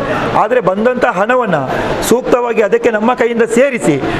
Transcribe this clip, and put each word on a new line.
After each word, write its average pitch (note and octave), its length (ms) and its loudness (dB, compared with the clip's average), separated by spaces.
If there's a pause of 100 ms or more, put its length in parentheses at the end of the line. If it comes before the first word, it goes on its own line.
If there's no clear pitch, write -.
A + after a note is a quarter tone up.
(380)
ಆದರೆ A3 220 2
ಬಂದಂಥ A3 460 0
ಹಣವನ್ನ A3 500 0 (540)
ಸೂಕ್ತವಾಗಿ A#3+ 520 2
ಅದಕ್ಕೆ A#3 300 0
ನಮ್ಮ A3 220 0
ಕೈಯಿಂದ A#3+ 280 0
ಸೇರಿಸಿ A3+ 600 2 (180)